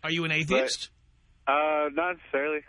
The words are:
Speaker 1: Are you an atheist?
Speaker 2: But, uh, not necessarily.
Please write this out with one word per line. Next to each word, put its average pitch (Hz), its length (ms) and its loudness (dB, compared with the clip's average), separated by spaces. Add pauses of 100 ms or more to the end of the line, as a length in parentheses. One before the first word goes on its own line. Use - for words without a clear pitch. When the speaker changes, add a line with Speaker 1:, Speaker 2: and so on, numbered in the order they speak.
Speaker 1:
Are 160 80 -4
you 165 140 0
an 160 60 -2
atheist? 156 580 0 (560)
Speaker 2:
But, 135 80 2
uh, 151 400 2
not 170 240 -2
necessarily. 151 520 -2